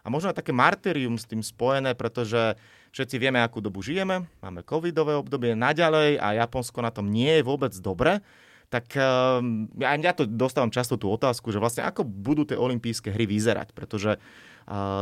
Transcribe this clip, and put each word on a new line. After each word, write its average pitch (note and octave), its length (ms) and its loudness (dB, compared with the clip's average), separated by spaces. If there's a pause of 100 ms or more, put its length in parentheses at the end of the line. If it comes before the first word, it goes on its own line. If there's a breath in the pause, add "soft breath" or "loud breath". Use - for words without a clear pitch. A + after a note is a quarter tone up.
A - 60 -12
možno D#3+ 200 -2
aj - 120 -4
také - 100 -4
martyrium B2+ 680 2
s G#2 80 -10
tým A2 160 -6
spojené, C3 540 0
pretože A2+ 580 0 (380 soft breath)
všetci C3 260 -6
vieme, B2+ 220 2
akú A#2 220 0
dobu G2 200 -6
žijeme, F3+ 480 -4 (120)
máme F2+ 200 -10
covidové D#3 540 0
obdobie A#2+ 400 -2
naďalej D3+ 640 4
a G#2 200 0
Japonsko A#2+ 460 -2
na A#2 80 0
tom G#2 160 -4
nie B2+ 320 4
je B2 80 2
vôbec C3+ 320 0
dobre. B2 420 2 (480 soft breath)
Tak, A#2+ 240 -6
ehm, B2+ 720 2 (160)
aj C3+ 160 2
mňa E3 160 0
to D#3+ 160 0
dostávam A#2+ 400 2
často B2 240 -2
tú G2+ 160 -2
otázku, A#2+ 400 0
že G2+ 80 0
vlastne A2+ 320 0
ako F3+ 160 -4
budú B2 400 0
tie C#3+ 80 -4
olympijské A#2 560 -2
hry G#2+ 160 0
vyzerať, G#2+ 480 0
pretože, G#2 480 -2
eh, - 800 -6